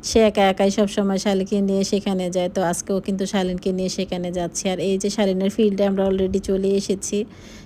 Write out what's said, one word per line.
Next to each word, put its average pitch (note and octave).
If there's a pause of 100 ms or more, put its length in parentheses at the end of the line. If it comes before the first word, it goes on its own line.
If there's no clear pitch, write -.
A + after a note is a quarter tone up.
সে -
একা G#3
একাই G3
সবসময় G3+
শালীকে G3
নিয়ে G3
সেখানে F#3+
যায়। F3+
তো F#3
আজকেও F3
কিন্তু G3
শালীনকে F#3
নিয়ে F#3
সেখানে F3+
যাচ্ছি। F3
আর F#3
এই F#3+
যে G3
শালীনের G3
ফিল্ডে G3+
আমরা F#3+
already F#3+
চলে F#3+
এসেছি। G3 (400)